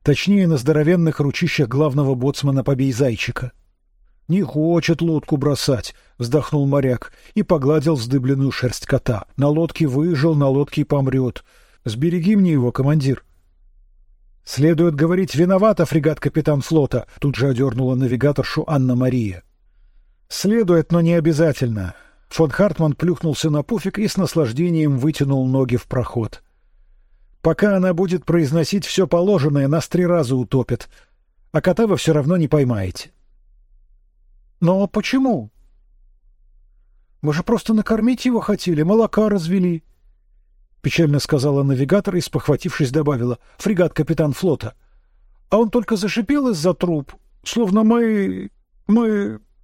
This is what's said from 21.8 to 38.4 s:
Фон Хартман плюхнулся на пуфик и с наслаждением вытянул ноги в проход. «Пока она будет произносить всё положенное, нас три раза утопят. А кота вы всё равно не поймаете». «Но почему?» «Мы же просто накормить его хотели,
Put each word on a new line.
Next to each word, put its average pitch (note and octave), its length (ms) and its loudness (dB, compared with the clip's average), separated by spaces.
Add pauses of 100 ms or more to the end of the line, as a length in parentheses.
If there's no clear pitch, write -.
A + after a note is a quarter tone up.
Фон D#3+ 200 2
Хартман D#3+ 440 0
плюхнулся D#3+ 580 -2
на D3 100 0
пуфик G3 380 -4
и G#3+ 80 0
с - 100 -8
наслаждением D#3 800 0
вытянул C#3 500 0
ноги C3 280 0
в A2+ 100 -2
проход. - 560 -6 (1000)
«Пока G3 340 2
она F#3 160 2
будет F3 320 -2
произносить E3 600 0
всё F#3+ 200 0
положенное, D3+ 600 2
нас D#3 200 -2
три F3 200 0
раза D3+ 280 2
утопят. B2+ 540 -2 (640)
А D3+ 100 0
кота G3+ 240 2
вы G3 120 2
всё D#3+ 160 2
равно D3+ 240 0
не D#3+ 100 0
поймаете». A#2+ 640 -2 (1500)
«Но F#3+ 260 2
почему?» G#3+ 640 -2 (1700)
«Мы D3+ 120 0
же E3+ 100 -4
просто A3+ 300 0
накормить A3 520 0
его A#3+ 140 0
хотели, F3+ 420 -2